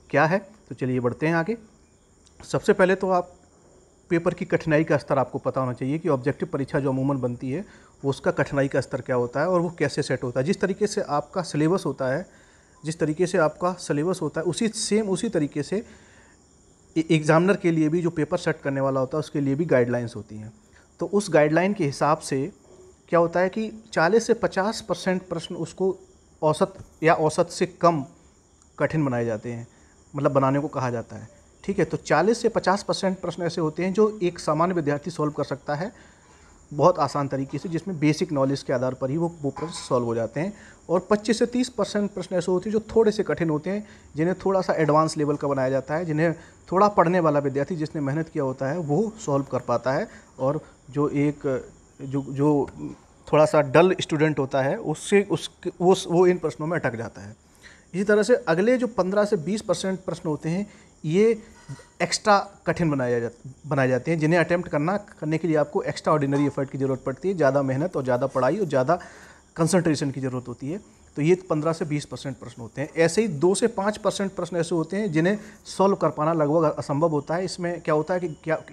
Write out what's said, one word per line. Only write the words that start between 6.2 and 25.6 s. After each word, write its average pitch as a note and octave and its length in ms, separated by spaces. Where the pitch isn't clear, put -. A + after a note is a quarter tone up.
परीक्षा C#3+ 280
जो C3+ 80
अमूमन C3+ 300
बनती B2 320
है, F3 140
वो C#3 60
उसका - 200
कठिनाई C#3 380
का C#3 120
स्तर C3 200
क्या B2+ 160
होता B2 240
है E3+ 80
और F3+ 120
वो E3+ 180
कैसे D3 240
सेट C3 200
होता C3 180
है। C3 60
जिस G3 140
तरीके G3 260
से G3+ 140
आपका E3+ 420
सिलेबस D#3+ 440
होता C3+ 200
है, D3 200
जिस D#3 140
तरीके D#3 280
से F#3 120
आपका E3 340
सिलेबस E3+ 500
होता D#3 180
है, E3 40
उसी G#3 240
सेम G#3+ 400
उसी F#3+ 200
तरीके D3 340
से G3+ 240
ए-, D#3+ 140
एग्जामिनर E3 460
के E3+ 140
लिए D#3+ 180
भी, E3+ 140
जो E3 80
पेपर E3 280
सेट D#3+ 220
करने C#3 200
वाला C3+ 200
होता C3 160
है, D3+ 40
उसके D3+ 200
लिए C#3 140
भी D#3+ 100
गाइडलाइंस A#2+ 520
होती G#2+ 200
हैं। G#2+ 160
तो F3 60
उस G3+ 240
गाइडलाइन E3 440
के F3+ 100
हिसाब D3 340
से C#3+ 340
क्या E3+ 120
होता E3+ 200
है F#3 80
कि A3 440
चालीस F#3+ 340
से A3+ 80
पचास G#3 460
परसेंट F#3 480
प्रश्न E3+ 260
उसको F#3 440